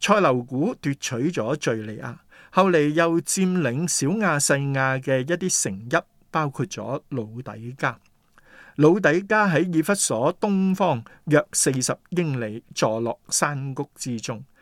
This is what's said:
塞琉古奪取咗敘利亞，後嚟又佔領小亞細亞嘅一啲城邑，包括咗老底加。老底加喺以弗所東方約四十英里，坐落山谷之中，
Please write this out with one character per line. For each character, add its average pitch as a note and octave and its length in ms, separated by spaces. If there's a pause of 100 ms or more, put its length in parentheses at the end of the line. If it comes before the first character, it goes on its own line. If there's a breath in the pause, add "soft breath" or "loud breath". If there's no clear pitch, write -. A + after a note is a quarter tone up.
塞 G#3 200
琉 B2+ 240
古 C#3+ 320
奪 C#3+ 180
取 - 220 (140)
咗 A#2+ 260
敘 C3 180
利 G#2+ 240
亞， A#2+ 180 (340 loud breath)
後 F#3+ 200
嚟 D3+ 180
又 E3+ 320
佔 F3+ 400
領 C#3 260
小 - 220
亞 F3+ 320
細 C#3 320
亞 C3+ 280
嘅 C3 200
一 D#3+ 160
啲 F3 280
城 G2 160 (100)
邑， D#3+ 120 (280)
包 D#3 180
括 C#3 160
咗 A#2 460
老 A#2+ 140 (180)
底 A2+ 340
加。 C3 220 (800 loud breath)
老 E3 240
底 E3+ 220
加 G#3+ 260
喺 E3+ 260
以 D#3+ 60
弗 G3+ 140
所 C3+ 440
東 F#3+ 360
方 D#3 280 (240 loud breath)
約 D3 260
四 - 280
十 - 160 (140)
英 D#3+ 280
里， A2 240 (120)
坐 A2+ 260
落 A#2 180 (120)
山 C#3 440
谷 C#3 200
之 A#2 260
中， A2+ 240 (180 loud breath)